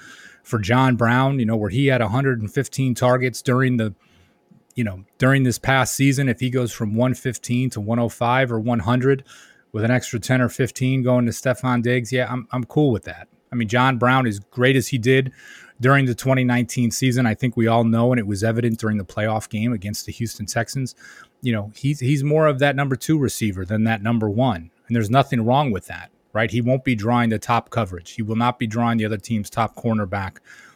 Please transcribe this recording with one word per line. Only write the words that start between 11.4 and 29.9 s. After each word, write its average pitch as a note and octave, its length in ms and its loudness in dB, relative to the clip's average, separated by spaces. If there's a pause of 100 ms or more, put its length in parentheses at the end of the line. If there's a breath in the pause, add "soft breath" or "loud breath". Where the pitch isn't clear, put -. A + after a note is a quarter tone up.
Diggs, A#2+ 280 0
yeah, B2+ 180 -2
I'm, B2+ 220 -8
I'm B2 140 -4
cool D3+ 260 2
with G#2 120 -2
that. - 240 -14 (240)
I B2 40 -6
mean, A#2 120 -2
John B2 300 2
Brown, B2+ 280 2
as G2+ 140 -2
great B2 360 2
as B2+ 120 0
he C#3 100 -2
did C3 340 2 (480 loud breath)
during C3+ 260 4
the A#2+ 100 0
twenty B2+ 280 0
nineteen B2 480 0
season, B2+ 340 0
I A2 100 2
think A#2+ 200 -2
we A2+ 120 2
all A#2 180 4
know, A#2 260 4
and B2 80 2
it G2+ 80 -4
was G2+ 160 -2
evident A2+ 360 0
during G#2+ 180 -2
the G2 80 -6
playoff A2 420 -4
game A2+ 240 -2
against G#2 340 -8
the G#2 60 -10
Houston G#2+ 360 -8
Texans, B2 480 -6 (460 loud breath)
you B2 120 0
know, G#2+ 220 -4
he's, D3 240 -4
he's C3+ 240 0
more D#3 240 2
of C#3 120 0
that C#3+ 160 2
number C3+ 200 0
two D#3 220 0
receiver G#2 480 -2
than G#2+ 180 0
that A2+ 180 0
number A2 280 0
one. G2+ 420 -2 (160)
And A#2 80 -2
there's A2 140 0
nothing B2+ 340 2
wrong C3 280 2
with F#2 160 -6
that, E2+ 220 -14 (220)
right? A2 180 -2
He A#2 120 -2
won't B2+ 240 0
be B2+ 100 2
drawing A#2 360 0
the G#2+ 60 0
top A#2 320 -2
coverage. F2+ 420 -6
He - 100 -10
will A2 160 -4
not A#2+ 220 0
be B2 60 -4
drawing A#2 320 0
the A2 60 0
other G#2+ 140 -2
team's G#2 320 -6
top A2+ 260 -2
cornerback. G2+ 640 -4 (380 loud breath)